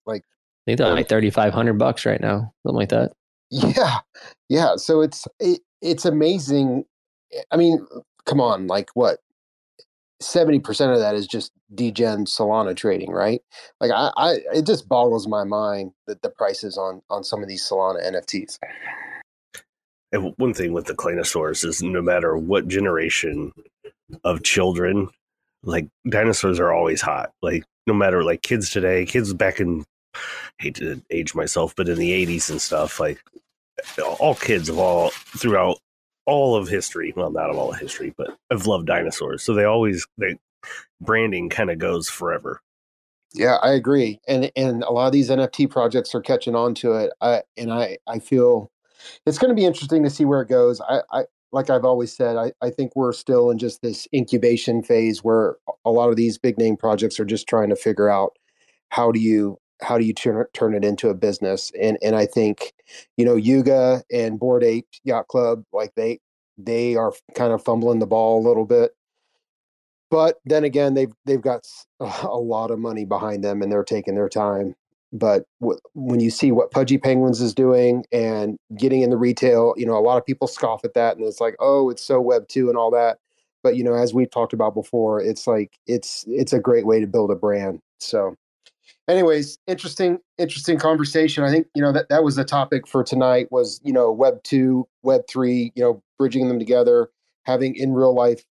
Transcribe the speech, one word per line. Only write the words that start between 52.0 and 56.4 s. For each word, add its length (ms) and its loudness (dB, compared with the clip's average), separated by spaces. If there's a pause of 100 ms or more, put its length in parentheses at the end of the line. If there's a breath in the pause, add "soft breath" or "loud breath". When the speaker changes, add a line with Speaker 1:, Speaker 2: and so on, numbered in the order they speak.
Speaker 1:
said, 240 -2
I, 140 -2 (100)
I 100 -2
think 260 -6
we're 160 0
still 400 2
in 60 -2
just 240 -6
this 300 -8
incubation 720 0
phase 400 2
where 360 2 (260)
a 80 2
lot 180 4
of 60 2
these 220 2
big 200 0